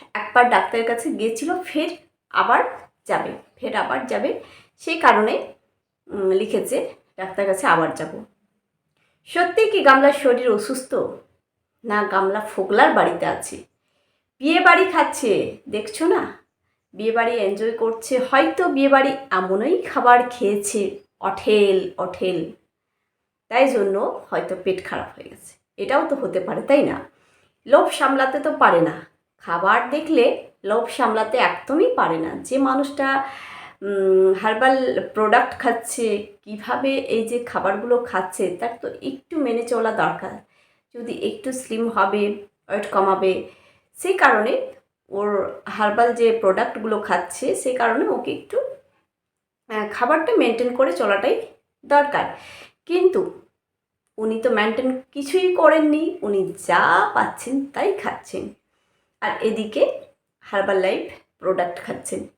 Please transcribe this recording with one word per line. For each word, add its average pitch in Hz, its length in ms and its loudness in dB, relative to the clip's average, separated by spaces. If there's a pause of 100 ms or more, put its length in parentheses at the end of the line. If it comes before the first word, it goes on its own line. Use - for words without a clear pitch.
(140)
একবার 240 360 4
ডাক্তারের 226 380 2
কাছে 233 240 -4
গিয়েছিল, 226 420 -4 (120)
ফের 311 240 -4 (400)
আবার - 600 0 (160)
যাবে, 170 260 -4 (240)
ফের - 200 -8
আবার - 320 -4
যাবে, 220 320 -4 (380)
সেই 330 200 -6
কারণে, 226 560 2 (540)
উম, 196 220 -2
লিখেছে, - 640 -2 (240)
"ডাক্তারের 190 360 -4
কাছে - 140 -2
আবার 165 280 2
যাব।" 131 280 -10 (1040)
সত্যি 349 460 2
কি 392 120 2
গামলার 277 300 8
শরীর 247 380 2
অসুস্থ? 254 440 -4 (920)
না, 208 180 0
গামলা 196 360 0
ফোগলার 208 540 2
বাড়িতে 196 320 2
আছে, - 380 -6 (760)
বিয়ে 320 200 2
বাড়ি 359 260 6
খাচ্ছে, 277 720 0 (120)
দেখছো 208 380 -4
না? - 300 0 (560)
বিয়ে 214 180 -2
বাড়ি 233 260 0
এনজয় 208 340 -2
করছে। 226 460 -2
হয়তো 302 500 2
বিয়ে 277 220 2
বাড়ি 277 220 6 (200)
এমনই 196 500 0
খাবার 240 380 6 (100)
খেয়েছে, 202 680 -2 (200)
অঠেল 196 800 2
অঠেল, 180 540 -4 (960)
তাই 262 240 4
জন্য 202 580 0
হয়তো 170 340 -4
পেট 185 220 -2
খারাপ - 300 -8
হয়ে - 140 -20
গেছে। - 240 -20 (240)
এটাও 269 300 0
তো 294 80 0
হতে 196 240 -4
পারে, 220 220 -6
তাই 277 220 4
না? - 220 -4 (600)
লোভ 311 260 6
সামলাতে 269 480 0
তো 302 180 -2
পারে 185 240 4
না। - 320 -4 (240)
খাবার 208 520 0
দেখলে 294 580 0 (160)
লোভ 208 260 -2
সামলাতে 220 480 -2
একদমই 285 580 0
পারে 165 240 0
না। 160 160 -6
যে - 220 -6
মানুষটা, 269 680 0 (580)
উম, 190 520 4
হার্বাল 226 800 0
প্রোডাক্ট 226 460 2
খাচ্ছে, 226 680 -2 (140)
কিভাবে 247 580 -4
এই 220 280 -2
যে 240 120 -4
খাবারগুলো 226 580 -2
খাচ্ছে, 185 600 -4
তার 233 100 -4 (120)
তো - 60 -8 (140)
একটু 277 360 -10
মেনে 233 260 -2
চলা 226 280 -2
দরকার। 170 400 -2 (640)
যদি 240 180 -10
একটু 220 380 -6
স্লিম 233 380 -6
হবে, 208 580 -2 (220)
ওয়েট 208 220 -4
কমাবে, 190 580 2 (440)
সেই 370 200 -2
কারণে 254 600 2 (360)
ওর 202 580 -4
হার্বাল 214 460 2
যে 226 280 2
প্রোডাক্টগুলো 214 580 0
খাচ্ছে, 208 560 -2
সেই 254 200 -2
কারণে 240 340 0
ওকে 269 220 -4
একটু, - 280 -4 (1120)
আহ, 214 220 -4
খাবারটা 320 440 0
মেনটেন 247 400 2
করে 269 180 2
চলাটাই 226 480 0 (440)
দরকার। 285 520 2 (480)
কিন্তু 339 560 2 (760)
উনি 220 240 -4
তো 247 80 0
মেনটেন 240 520 0 (100)
কিছুই 359 440 -2
করেননি, 311 640 4
উনি 196 320 -2 (140)
যা 185 460 2
পাচ্ছেন 269 520 -2
তাই 330 280 -2
খাচ্ছেন। - 560 -8 (720)
আর 220 100 -4 (100)
এদিকে 214 580 -2 (400)
হার্বাল 196 380 -2
লাইফ 214 340 -2 (280)
প্রোডাক্ট 180 400 -2
খাচ্ছেন, - 400 -10 (180)